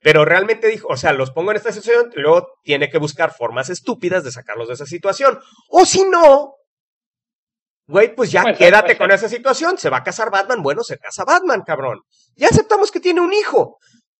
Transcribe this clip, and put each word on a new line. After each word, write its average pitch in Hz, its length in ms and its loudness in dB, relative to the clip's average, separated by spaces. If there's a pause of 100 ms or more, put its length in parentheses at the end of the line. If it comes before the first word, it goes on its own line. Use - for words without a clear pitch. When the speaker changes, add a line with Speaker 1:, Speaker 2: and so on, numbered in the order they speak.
Speaker 1:
Pero 151 260 4
realmente 214 420 0
dijo, 220 200 -6
o 147 80 -4
sea, 151 180 -2
los 131 180 -4
pongo 175 200 -6
en 208 40 -4
esta 214 160 -6
situación, 233 420 -2
luego 160 320 0 (160)
tiene 143 280 -2
que 160 80 -2
buscar 151 340 -4
formas 120 380 -8
estúpidas 185 520 -6
de 135 80 -12
sacarlos 117 380 -12
de 127 60 -10
esa 139 120 -14
situación. 196 540 -4 (300)
O 359 160 6
si 381 180 2
no, 302 480 4 (1300)
güey, 208 280 2
pues 214 160 -2
ya 180 120 2
Speaker 2:
Puede 226 140 0
ser, 175 100 4
Speaker 1:
quédate 208 180 6 (100)
Speaker 2:
puede - 40 -12
Speaker 1:
con 180 100 0
Speaker 2:
ser. 196 100 6
Speaker 1:
esa 220 100 -4
situación, 269 500 -2
se - 120 -4
va - 80 -2
a - 60 -8
casar 202 260 -6
Batman, 196 320 -4
bueno, 147 220 -4
se - 140 -12
casa 202 260 -12
Batman, 311 420 0
cabrón. 131 360 -6 (340)
Ya 285 120 2
aceptamos 427 420 2
que - 100 -8
tiene 359 200 0
un 349 120 0
hijo. 392 460 -2 (420)